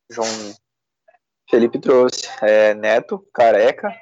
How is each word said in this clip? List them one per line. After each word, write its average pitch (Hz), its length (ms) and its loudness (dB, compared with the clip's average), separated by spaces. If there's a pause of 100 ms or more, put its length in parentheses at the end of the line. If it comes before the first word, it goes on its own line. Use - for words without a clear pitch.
(120)
João 113 160 -6 (1200)
Felipe 120 300 0
trouxe. 127 480 0 (140)
É 107 320 4
Neto, 110 580 -4
Careca, 117 720 0